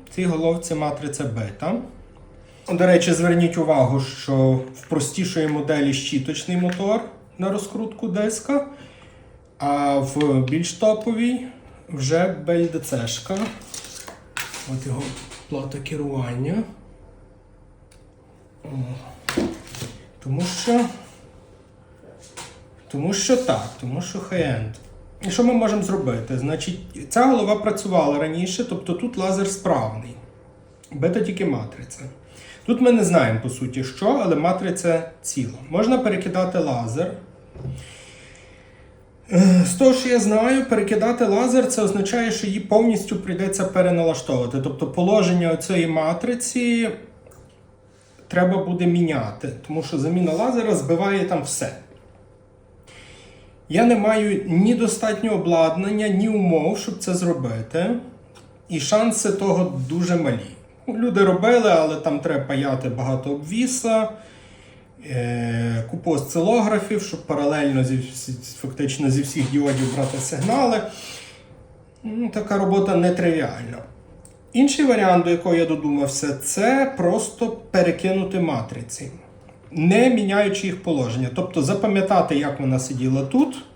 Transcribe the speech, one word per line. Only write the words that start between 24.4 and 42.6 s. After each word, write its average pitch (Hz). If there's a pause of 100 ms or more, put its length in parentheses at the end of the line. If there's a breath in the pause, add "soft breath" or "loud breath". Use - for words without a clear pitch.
І 180
що 240
ми 247
можемо 208
зробити? 127
Значить, 160 (300)
ця 247
голова 214
працювала 175
раніше, 170
тобто 180
тут -
лазер 190
справний. 113 (760)
Бета 160
тільки 196
матриця. 120 (640 loud breath)
Тут 233
ми 247
не 220
знаємо, 131
по 127
суті, 131
що, - (180)
але 165
матриця 175 (100)
ціла. - (120)
Можна 220
перекидати 180
лазер. 131 (2250 loud breath)
Е, 180
з -
того, 262
що 247
я 247
знаю, 226
перекидати 220
лазер, 233
це -
означає, 208
що 214
її 196
повністю 220